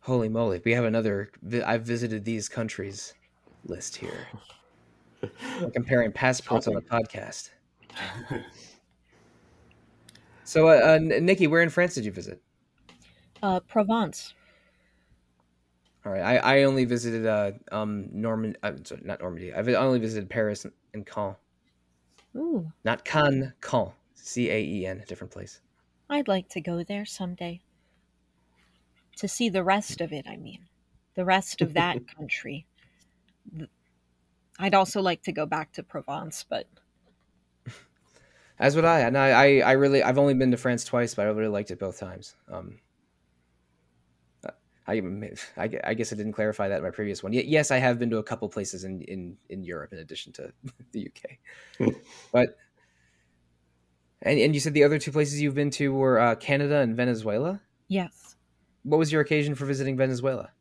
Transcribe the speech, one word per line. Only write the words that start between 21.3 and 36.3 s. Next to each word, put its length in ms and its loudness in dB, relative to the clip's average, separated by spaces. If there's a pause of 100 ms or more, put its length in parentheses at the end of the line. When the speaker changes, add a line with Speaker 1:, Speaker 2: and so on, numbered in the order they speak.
Speaker 3:
Ooh. 340 -4 (140)
Speaker 1:
Not 220 -4
Cannes, 560 0
Caen. 280 -2 (220)
C 380 -4
A 100 0
E 260 -4
N, 220 -10
different 240 -14
place. 300 -18 (480)
Speaker 3:
I'd 180 -2
like 220 -2
to 100 -8
go 240 -4
there 220 -8
someday. 560 -10 (1500)
To 120 -6
see 200 -2
the 160 -2
rest 380 0
of 100 -8
it, 160 -10
I 80 -16
mean. 300 -20 (480)
The 100 -4
rest 380 0
of 100 -2
that 260 0 (100)
Speaker 1:
<laughs> 80 -20
Speaker 3:
country. 500 -10 (920)
Th-, 140 -12 (880)
I'd 160 0
also 260 4
like 220 0
to 100 -6
go 140 -2
back 260 -6
to 100 -14
Provence, 640 -10